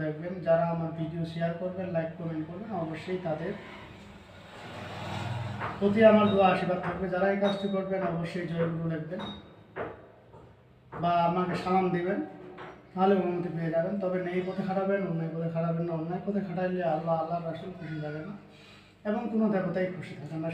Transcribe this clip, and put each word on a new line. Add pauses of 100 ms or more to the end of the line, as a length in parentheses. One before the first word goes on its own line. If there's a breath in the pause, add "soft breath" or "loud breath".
দেখবেন। (120)
যারা
আমার
ভিডিও
শেয়ার (100)
করবেন,
লাইক,
কমেন্ট
করবেন, (140)
অবশ্যই
তাদের (2250)
প্রতি (120)
আমার
দোয়া
আশীর্বাদ
থাকবে।
যারা
এই
কাজটি
করবেন (120)
অবশ্যই
জয়গুরু
লিখবেন (1700)
বা (140)
আমাকে (100)
সালাম
দিবেন, (720)
তাহলে
অনুমতি
পেয়ে
যাবেন।
তবে (100)
নেই
পথে
খাটাবেন,
অন্যায়
পথে
খাটাবেন
না।
অন্যায়
পথে
খাটাইলে (140)
আল্লাহ,
আল্লাহর
রাসূল
খুশি
থাকে
না (720 loud breath)
এবং
কোনো
দেবতাই
খুশি
থাকে
না,